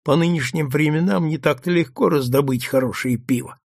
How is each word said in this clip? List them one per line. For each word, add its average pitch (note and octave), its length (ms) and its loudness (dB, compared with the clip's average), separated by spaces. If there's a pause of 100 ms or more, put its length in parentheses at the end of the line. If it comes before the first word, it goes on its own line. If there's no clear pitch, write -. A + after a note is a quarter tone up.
По C#3 120 2
нынешним D#3+ 540 0
временам D#3 580 0
не D#3 100 -2
так-то D3+ 340 -2
легко F3 380 0
раздобыть C3+ 560 0
хорошее B2+ 520 -2
пиво. - 480 -4